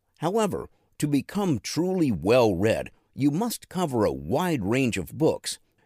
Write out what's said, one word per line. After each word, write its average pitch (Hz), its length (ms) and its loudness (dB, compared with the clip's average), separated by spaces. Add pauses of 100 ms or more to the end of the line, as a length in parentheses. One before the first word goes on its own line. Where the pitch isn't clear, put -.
(200)
However, 175 500 -2 (280)
to 147 100 -2
become 147 520 0
truly 175 520 0
well-read, 98 800 2 (240)
you 139 160 2
must 214 380 -4
cover 139 340 0
a 85 80 4
wide 113 540 -2
range 120 320 0
of 92 200 -8
books - 400 0 (280)